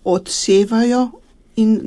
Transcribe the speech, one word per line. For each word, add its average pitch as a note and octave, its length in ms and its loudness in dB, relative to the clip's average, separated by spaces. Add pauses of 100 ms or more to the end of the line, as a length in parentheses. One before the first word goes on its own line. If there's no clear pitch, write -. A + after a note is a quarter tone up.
odsevajo G#3+ 1040 0 (460)
in A3 300 2